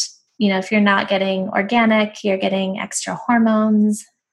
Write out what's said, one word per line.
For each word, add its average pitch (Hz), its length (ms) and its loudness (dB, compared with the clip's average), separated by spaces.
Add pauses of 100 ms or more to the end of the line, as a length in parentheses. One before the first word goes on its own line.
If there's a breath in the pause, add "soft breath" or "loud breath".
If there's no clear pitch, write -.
(380)
you 208 120 2
know, 190 80 2
if 190 140 -6
you're 214 100 2
not 202 280 2
getting 190 400 -2
organic, 214 760 0
you're 190 140 0
getting 190 420 -4
extra 190 360 -8
hormones. 214 920 2 (280)